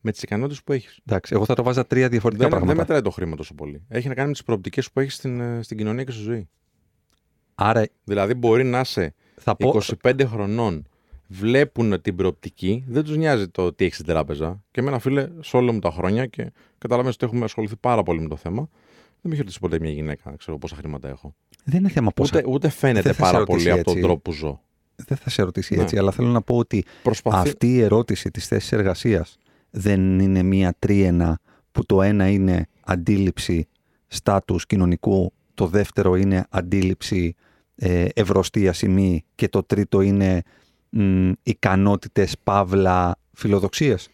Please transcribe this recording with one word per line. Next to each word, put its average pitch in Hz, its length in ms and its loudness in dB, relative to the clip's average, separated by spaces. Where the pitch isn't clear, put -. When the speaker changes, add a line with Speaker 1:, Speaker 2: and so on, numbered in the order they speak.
Speaker 1:
με 110 120 -6
τις - 100 -10
ικανότητες 135 400 -6
που - 100 -6
έχεις. - 340 -8
Speaker 2:
Εντάξει, - 280 -4
εγώ 104 100 2
θα 123 100 0
το 120 80 0
βάζα 123 240 0
τρία 127 220 2
διαφορετικά 113 400 0
Speaker 1:
Δεν, - 100 2
Speaker 2:
πράγματα. 90 180 2
Speaker 1:
δεν 165 100 0
μετράει 147 160 0
το 101 80 -2
χρήμα 82 260 -8
τόσο 78 180 -14
πολύ. 73 340 -14
Έχει 120 200 -6
να 131 60 -6
κάνει 135 120 -4
με 147 60 -4
τις - 100 -10
προοπτικές 110 480 -4
που 135 100 -4
έχεις 139 140 -4
στην, 123 260 -8
ε, 120 220 -6
στην 113 140 -12
κοινωνία 107 280 -4
και 131 80 -12
στη 113 100 -12
ζωή. 107 260 -8
Speaker 2:
Άρα 113 320 2
Speaker 1:
Δηλαδή, 101 300 0
μπορεί 120 300 4
να 123 160 -2
είσαι 95 340 -4
Speaker 2:
θα - 200 -2
πω 127 120 0
Speaker 1:
είκοσι 107 280 0
πέντε 131 280 2
χρονών, 104 600 -4
βλέπουν 113 720 0
την 92 160 -6
προοπτική, 95 720 -4
δεν 135 160 -2
τους 151 120 -6
νοιάζει 139 320 0
το 90 240 -2
τι 98 120 -2
έχεις 85 120 -2
στην 82 120 -12
τράπεζα. 80 600 -4
Και - 100 -6
εμένα, 135 180 -2
φίλε, 135 300 -2
σε - 160 -4
όλα 123 160 2
μου 110 60 -2
τα 87 120 -2
χρόνια, 95 360 -2
και - 260 -12
καταλαβαίνεις 123 380 -2
ότι 127 100 -4
έχουμε 120 180 -2
ασχοληθεί 110 320 -6
πάρα 120 260 0
πολύ 82 180 -2
με 80 80 -6
το 76 80 -8
θέμα, 110 320 -6
δεν - 100 -20
με 170 100 -8
έχει 147 80 -4
ρωτήσει 101 180 -8
ποτέ 85 220 -4
μια 80 100 -4
γυναίκα, 73 460 -8
ξέρω 76 220 -12
πόσα 78 180 -12
χρήματα 71 320 -12
έχω. 69 260 -16
Speaker 2:
Δεν 143 160 0
είναι 196 80 4
θέμα 131 220 2
πόσα - 280 0
Speaker 1:
Ούτε, 131 120 -2
ούτε 139 180 0
φαίνεται 131 340 2
Speaker 2:
Δεν - 120 2
θα - 100 2
σε 90 80 6
Speaker 1:
πάρα 87 60 4
Speaker 2:
ρωτήσει 90 200 2
Speaker 1:
πολύ 85 120 2
από 87 140 4
τον 90 80 2
Speaker 2:
έτσι. 90 140 0
Speaker 1:
τρόπο 87 160 2
που 85 100 -8
ζω. 76 280 -8
Speaker 2:
Δεν 135 100 -4
θα - 140 -8
σε - 120 0
ρωτήσει 95 340 -2
Speaker 1:
Ναι. 90 60 2
Speaker 2:
έτσι, 101 160 0
αλλά 98 120 4
θέλω 120 180 0
να 120 140 2
πω 123 140 0
ότι 113 280 0
Speaker 1:
Προσπαθεί- 107 460 2
Speaker 2:
αυτή 123 260 2
η 123 60 4
ερώτηση 107 500 2
της - 160 -10
θέσης - 260 -2
εργασίας 95 640 0
δεν 95 480 2
είναι 95 240 4
μία 95 360 2
τρίαινα 87 600 2
που - 140 -2
το 95 160 4
ένα 101 260 2
είναι 95 380 2
αντίληψη 90 840 0
στάτους - 600 -2
κοινωνικού, 92 680 0
το 101 120 -2
δεύτερο 95 480 2
είναι 95 360 2
αντίληψη, 92 840 -2
ε, 87 380 0
ευρωστίας 95 680 2
ή 101 60 0
μη, 92 360 2
και 107 140 -2
το 98 140 0
τρίτο 101 380 0
είναι, 95 420 2
μ, 95 400 2
ικανότητες, 98 920 0
παύλα, 92 760 2
φιλοδοξίες. 101 800 0